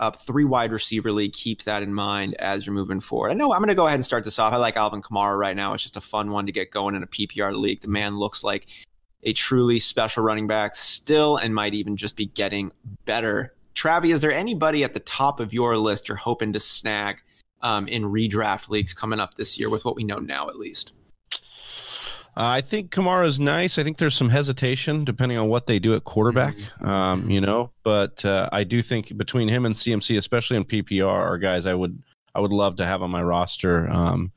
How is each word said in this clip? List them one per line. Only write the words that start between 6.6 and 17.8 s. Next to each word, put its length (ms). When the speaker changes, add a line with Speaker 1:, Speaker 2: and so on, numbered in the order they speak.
Speaker 1:
going 220
in 80
a 40
P 200
P 140
R 140
league. 260
The 80
man 300
looks 260
like 220
a 100
truly 460
special 440
running 240
back 280
still 640
and 160
might 180
even 240
just 200
be 100
getting 440
better. 480
Travi, 380
is 80
there 120
anybody 520
at 80
the 80
top 400
of 140
your 240
list 280
you're 120
hoping 340
to 80
snag, 640
um, 260